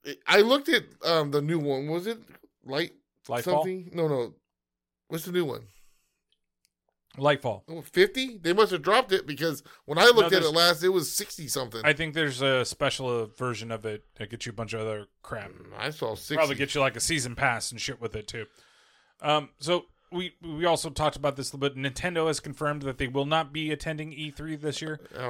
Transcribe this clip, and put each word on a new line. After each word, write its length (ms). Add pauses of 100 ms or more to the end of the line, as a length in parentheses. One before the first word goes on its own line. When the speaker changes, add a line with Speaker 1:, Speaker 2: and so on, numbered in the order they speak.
Speaker 1:
I, 80 (100)
I 160
looked 280
at, 140 (220)
um, 240
the 140
new 160
one. 280
Was 200
it 100 (480)
Light 280 (340)
Speaker 2:
Lightfall? 160
Speaker 1:
something? 500
No, 140
no. 260 (760)
What's 160
the 60
new 140
one? 220 (1500)
Speaker 2:
Lightfall. 520
Speaker 1:
Oh, 120
fifty? 580
They 140
must 180
have 100
dropped 300
it 160
because 340 (240)
when 140
I 60
looked 120
Speaker 2:
No, 80
Speaker 1:
at 60
Speaker 2:
there's 140
Speaker 1:
it 100
last, 280
it 60
was 220
sixty 360
something. 360
Speaker 2:
I 100
think 220
there's 260
a 240
special, 420
uh, 200
version 440
of 140
it 180 (120)
that 160
gets 160
you 40
a 40
bunch 180
of 80
other 240 (160)
crap. 300
Speaker 1:
Mm, 260
I 140
saw 240
sixty. 200
Speaker 2:
Probably 200
get 180
you, 80
like, 140
a 40
season 360
pass 360
and 80
shit 220
with 140
it 120
too. 200 (720)
Um, 280 (100)
so 260 (260)
we, 300
we 240
also 240
talked 260
about 200
this 180
a 40
little 120
bit. 80 (160)
Nintendo 340
has 120
confirmed 420
that 160
they 100
will 200
not 260
be 180
attending 400
E 200
three 240
this 260
year. 180 (160)
Speaker 1:
I 60
don't 80